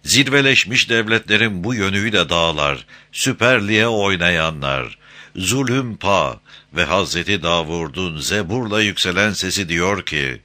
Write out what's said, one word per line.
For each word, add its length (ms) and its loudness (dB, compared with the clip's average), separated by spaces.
zirveleşmiş 840 2
devletlerin 760 0
bu 100 -2
yönüyle 540 0
dağlar, 580 0
süperliğe 760 2
oynayanlar, 1080 0
zulüm 600 -2
pa 440 0
ve 100 0
Hazreti 580 0
Davud'un 760 -2
zeburla 640 -2
yükselen 500 0
sesi 360 -4
diyor 380 0
ki 380 -4